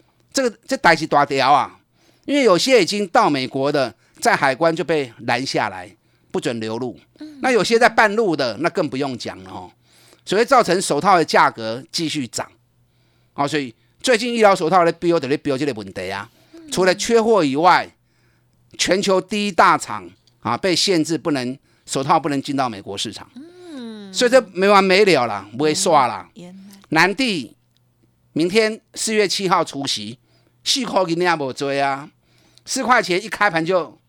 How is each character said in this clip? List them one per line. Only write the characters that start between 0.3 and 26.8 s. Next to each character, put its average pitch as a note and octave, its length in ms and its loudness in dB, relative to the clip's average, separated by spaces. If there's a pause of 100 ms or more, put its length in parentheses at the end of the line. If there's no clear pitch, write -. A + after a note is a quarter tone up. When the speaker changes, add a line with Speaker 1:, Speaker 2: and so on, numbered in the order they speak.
Speaker 1:
这 C4+ 100 0
个， A#3+ 140 -2 (100)
这 - 100 -4
代 E3 200 4
志 D#3 100 -6
大 C#3+ 180 4
条 C#3 280 2
啊， A#2+ 260 0 (460)
因 C4+ 100 -4
为 C#4+ 80 2
有 G3 160 4
些 A#3+ 240 2
已 - 20 4
经 G3+ 220 -4
到 G3+ 240 2
美 C3+ 160 -2
国 C3+ 240 -2
的， C3+ 240 -2 (240)
在 A3 160 2
海 C#3+ 180 2
关 E3 220 0
就 E3+ 80 -6
被 D3 380 -2
拦 A#2+ 260 -2
下 C3 220 -2
来， F#2 260 -14 (380)
不 F#3+ 80 -4
准 B2+ 180 -6
流 A2 200 -6
入。 A#2+ 200 -8 (220)
Speaker 2:
嗯。 D4+ 200 -20
Speaker 1:
那 B3+ 120 -2
有 G#3+ 100 2
些 A3+ 160 2
在 A#3 100 6
半 A3+ 280 2
路 G#3+ 180 0
的， C3 240 -2
那 D#3+ 120 -2
更 E3 180 -4
不 B2+ 80 -8
用 C3+ 200 -6
讲 F#2+ 280 -12
了 F#2 60 -20
哦。 F#2 200 -16 (540)
所 F#3+ 160 0
以 A#3 40 4
造 B3+ 160 4
成 F#3 220 2
手 D3 180 -2
套 F#3+ 160 4
的 E3 80 4
价 D#3+ 240 4
格 A#2 440 -6
继 D#3+ 160 -4
续 C#3+ 180 -6
涨。 - 240 -8 (840)
哦， C#3+ 120 -2
所 C#3+ 100 -2
以 C3+ 160 -4 (280)
最 B3 180 2
近 A#3+ 160 -4
医 A#3 40 -2
疗 G3+ 180 6
手 E3 120 -2
套 F3+ 160 4
的 E3+ 80 2
标 E3+ 280 0
的 C3 160 -8
标 C#3 200 -4
这 C3+ 80 -4
个 C#3 100 -2
问 G2 180 -12
题 F#2 180 -8
啊， G2 180 -8 (260)
Speaker 2:
嗯。 D#4+ 180 -20
Speaker 1:
除 F#3 120 0
了 F#3 100 4
缺 A3+ 280 0
货 G#3+ 220 2
以 C3+ 100 0
外， D3+ 340 4 (880)
全 F#3 240 0
球 F#3+ 180 2
第 G#3 280 -4
一 G3+ 40 -6
大 F3 240 4
厂 G#2 320 -8 (320)
啊， A#2 160 -4
被 F#3+ 200 -2
限 F3+ 260 0
制 D3+ 160 -4
不 D#3 140 -4
能， C3 260 -6 (260)
手 C#3 200 -6
套 E3 160 2
不 D3+ 80 -6
能 C#3 120 -2
进 C3+ 160 -8
到 C3+ 120 -2
美 G2+ 120 -10
国 G2 160 -12
市 G2+ 160 -8
场。 - 220 -18
Speaker 2:
嗯。 B3+ 800 -18
Speaker 1:
所 A#3+ 120 2
以 A#3 40 4
这 B3+ 100 6 (120)
没 F#3 160 0
完 G3+ 140 6
没 F#3+ 220 6
了 D3+ 220 4
啦， G2+ 220 -8 (100)
不 D3+ 60 0
会 D#3 100 2
刷 D#3 320 4
啦。 G2+ 280 -6
Speaker 2:
原 F3 140 -20
来。 F#3+ 300 -20 (120)